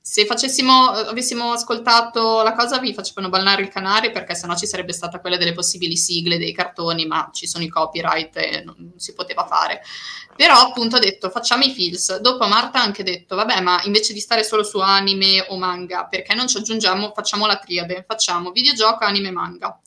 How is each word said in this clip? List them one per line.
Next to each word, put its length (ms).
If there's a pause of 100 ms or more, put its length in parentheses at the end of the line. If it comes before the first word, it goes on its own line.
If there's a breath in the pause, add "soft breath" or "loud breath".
Se 240
facessimo, 720
eh, 120
avessimo 440
ascoltato 880
la 120
cosa, 240
vi 160
facevano 360
ballare 320
il 60
canale, 420
perché 240
sennò 220
ci 100
sarebbe 260
stata 280
quella 160
delle 160
possibili 440
sigle 420
dei 140
cartoni, 540
ma 260
ci 140
sono 180
i 40
copyright 680
e 280
non, 140
non 200
si 160
poteva 320
fare. 360 (520 loud breath)
Però 200
appunto 420
ho 40
detto, 300
"Facciamo 340
i 100
feels." 460
Dopo 260
Marta 320
ha 40
anche 200
detto, 340
"Vabbè, 240
ma 240
invece 300
di 60
stare 240
solo 180
su 160
anime 720
o 100
manga, 480
perché 280
non 140
ci 80
aggiungiamo, 580
facciamo 320
la 120
triade, 480
facciamo 440
videogioco, 540
anime, 260
manga." 560